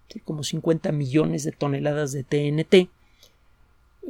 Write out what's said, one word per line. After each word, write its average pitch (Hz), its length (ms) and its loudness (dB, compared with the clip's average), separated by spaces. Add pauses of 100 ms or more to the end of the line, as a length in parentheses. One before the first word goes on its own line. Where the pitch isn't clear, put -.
¿sí? - 120 -14
Como 151 220 -8
cincuenta 160 480 0
millones 151 540 0
de 156 80 -4
toneladas 143 600 -2
de 135 120 -6
T 147 240 0
N 151 160 0
T. 180 260 6 (1200)